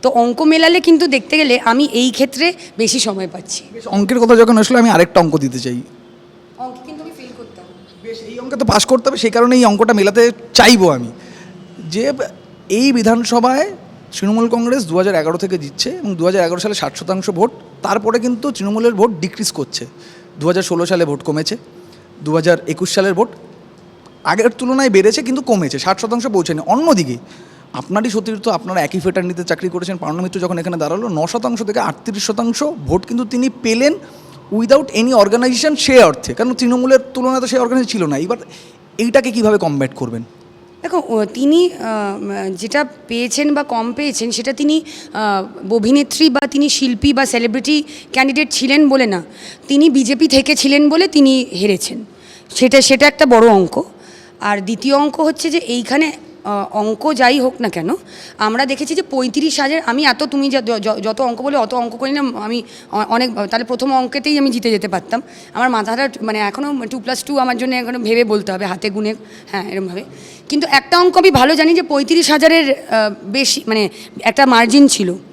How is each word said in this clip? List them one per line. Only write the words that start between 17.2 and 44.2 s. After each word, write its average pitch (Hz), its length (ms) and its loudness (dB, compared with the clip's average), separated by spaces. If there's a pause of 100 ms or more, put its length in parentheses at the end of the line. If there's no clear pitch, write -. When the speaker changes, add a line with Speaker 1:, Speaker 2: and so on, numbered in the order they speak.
Speaker 2:
ভোট, 202 220 0 (300)
তারপরে 220 380 -2
কিন্তু 247 320 -4
তৃণমূলের 220 420 -2
ভোট 214 180 2
ডিক্রিজ 185 400 -6
করছে। - 340 -8 (540)
দু 147 80 -2
হাজার 180 160 0
ষোলো 170 220 -2
সালে 170 200 0
ভোট 143 180 -6
কমেছে, 160 340 -4 (680)
দু 151 120 -2
হাজার 165 220 4 (100)
একুশ 165 260 -4
সালের 196 200 2
ভোট 196 160 0 (960)
আগের 208 260 2
তুলনায় 262 400 0
বেড়েছে, 208 320 4
কিন্তু 262 200 -4
কমেছে, 175 380 -2
ষাট 190 220 -2
শতাংশ 233 260 -4
পৌঁছায়নি। 170 380 -2
অন্যদিকে 196 520 2 (560)
আপনারই 208 360 -2
সতীর্থ, 214 380 -4
আপনারা 185 340 -2
একই 151 180 -2
ফ্রেটার্নিটিতে 180 440 -4
চাকরি 175 260 -4
করেছেন, 175 280 -8
পার্নো 160 260 -6
মিত্র 185 160 -6
যখন 180 180 -4
এখানে 175 200 -6
দাঁড়ালো, 165 300 -4
ন 165 200 -2
শতাংশ 233 360 -4
থেকে 208 160 -4
আটত্রিশ 202 440 -6
শতাংশ 233 400 -2
ভোট 190 420 -2
কিন্তু 240 200 -4
তিনি 247 240 -2 (120)
পেলেন 240 320 2 (600)
without 233 320 4 (100)
any 233 180 2
organization 240 600 2
সে 254 280 6
অর্থে, 147 300 0
কারণ 247 200 -2
তৃণমূলের 254 460 2 (140)
তুলনায় 262 260 -2
তো 254 80 -4
সে 220 100 -2
অর্গানাইজেশন 240 420 0
ছিল 170 80 0
না। 143 100 -2
এবার 180 200 -4 (600)
এইটাকে 240 340 0
কীভাবে 214 260 2
কমব্যাট 143 380 -2
করবেন? 117 280 -8 (580)
Speaker 1:
দেখো, 339 260 -4
ও, 220 180 0
তিনি, 294 480 2
আহ, 202 800 -6
যেটা 220 320 -4 (220)
পেয়েছেন 247 460 -2
বা 285 100 -2
কম 240 300 -6
পেয়েছেন, 247 380 -6